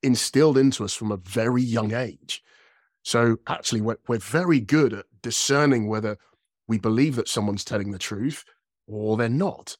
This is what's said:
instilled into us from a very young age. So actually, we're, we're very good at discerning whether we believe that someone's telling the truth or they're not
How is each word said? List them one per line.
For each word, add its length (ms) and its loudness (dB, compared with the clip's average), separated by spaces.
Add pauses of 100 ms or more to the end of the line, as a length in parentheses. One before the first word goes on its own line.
instilled 560 4
into 260 4
us 100 -6
from 180 -4
a 60 -4
very 440 0
young 300 0
age. 500 -8 (640)
So 420 2
actually, 340 -4
we're, 260 -4
we're 120 -2
very 420 0
good 320 2
at 140 -12 (160)
discerning 680 2
whether 300 -4 (480)
we 120 0
believe 380 2
that 120 -4
someone's 360 -4
telling 260 -6
the 80 -10
truth 460 -6 (420)
or 320 -2
they're 100 0
not 520 -4